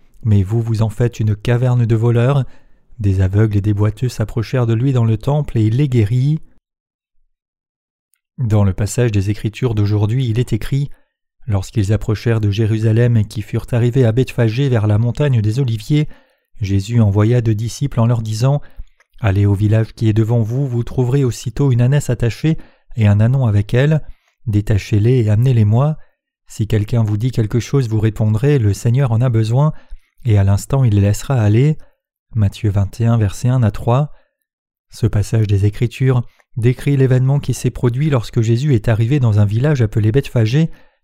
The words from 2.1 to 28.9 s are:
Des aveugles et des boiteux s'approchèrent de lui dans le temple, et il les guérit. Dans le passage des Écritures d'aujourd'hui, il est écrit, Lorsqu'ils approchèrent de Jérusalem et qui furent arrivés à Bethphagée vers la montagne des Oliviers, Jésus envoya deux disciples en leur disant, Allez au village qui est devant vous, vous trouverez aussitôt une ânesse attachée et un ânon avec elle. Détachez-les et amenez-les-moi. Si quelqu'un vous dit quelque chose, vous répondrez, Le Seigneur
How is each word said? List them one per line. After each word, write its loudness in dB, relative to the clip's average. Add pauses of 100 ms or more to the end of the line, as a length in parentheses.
Des 0
aveugles 2
et 0
des 0
boiteux -2
s'approchèrent -4
de 0
lui 0
dans 2
le 2
temple, -2
et 2
il 0
les 0
guérit. 0 (2000)
Dans 0
le 2
passage -2
des -2
Écritures -4
d'aujourd'hui, 0
il -2
est -2
écrit, -2 (580)
Lorsqu'ils -2
approchèrent -2
de 0
Jérusalem 2
et 2
qui -10
furent -6
arrivés 2
à 2
Bethphagée 0
vers 0
la 2
montagne 0
des 0
Oliviers, -2 (520)
Jésus 0
envoya 2
deux 0
disciples -4
en 2
leur 0
disant, -2 (600)
Allez 2
au 2
village 0
qui -2
est 4
devant 2
vous, -2
vous -4
trouverez 0
aussitôt -2
une 2
ânesse 2
attachée -2 (380)
et 2
un 4
ânon 2
avec 0
elle. 2 (440)
Détachez-les 0
et 0
amenez-les-moi. 2 (520)
Si -6
quelqu'un 0
vous -2
dit -2
quelque -2
chose, -2
vous -2
répondrez, 0
Le 2
Seigneur 0